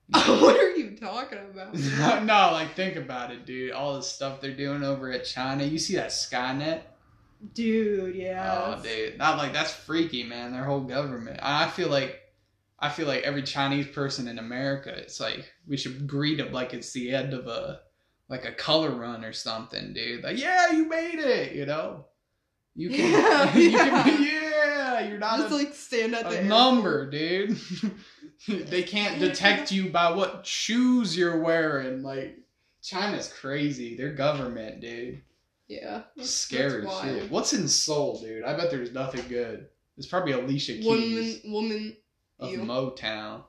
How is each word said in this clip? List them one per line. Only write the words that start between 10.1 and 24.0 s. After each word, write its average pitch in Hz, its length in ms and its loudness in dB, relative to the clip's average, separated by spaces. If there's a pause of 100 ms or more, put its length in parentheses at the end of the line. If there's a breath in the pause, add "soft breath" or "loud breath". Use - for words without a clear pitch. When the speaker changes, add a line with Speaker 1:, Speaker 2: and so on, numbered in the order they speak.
Speaker 2:
man. 120 280 -8
Their 127 120 -6
whole 139 160 0
government. 127 600 -6
I, 151 260 2
I - 20 -6
feel 170 200 -2
like, 135 300 0 (640)
I 147 80 -2
feel 151 180 -4
like 135 160 0
every 143 220 -2
Chinese 139 420 0
person 135 400 -4
in 117 140 -8
America, 131 500 -4
it's - 300 -12
like, - 320 -6 (160)
we 139 80 -2
should 135 320 -6
greet 143 320 0
'em 113 120 -6
like 127 220 -6
it's - 180 -12
the 123 220 -4
end 135 180 -2
of 127 140 -8
a, - 340 -8 (500)
like, 127 160 -8
a 117 60 -8
color 156 380 2
run 117 320 -8
or 110 120 -12
something, 113 580 -8
dude. 120 320 -6
Like, 196 140 -4
"Yeah, 349 340 4
you 320 160 4
made 330 300 -2
it," 208 360 0
you 143 120 -4
know? 156 400 -6 (680)
You 180 140 -6
can, 277 240 2
Speaker 1:
Yeah, 302 420 6
Speaker 2:
<laughs> - 20 8
you 339 140 12
Speaker 1:
yeah. 277 320 6